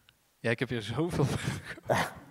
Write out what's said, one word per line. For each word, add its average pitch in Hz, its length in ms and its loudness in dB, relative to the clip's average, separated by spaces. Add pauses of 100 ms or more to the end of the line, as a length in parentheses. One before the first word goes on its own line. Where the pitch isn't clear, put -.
(400)
ja, 117 100 2
ik 117 100 2
heb 120 100 0
hier 120 120 -2
zoveel 139 500 2
<laughs> - 60 0
vragen - 500 -6
over. - 260 2 (180)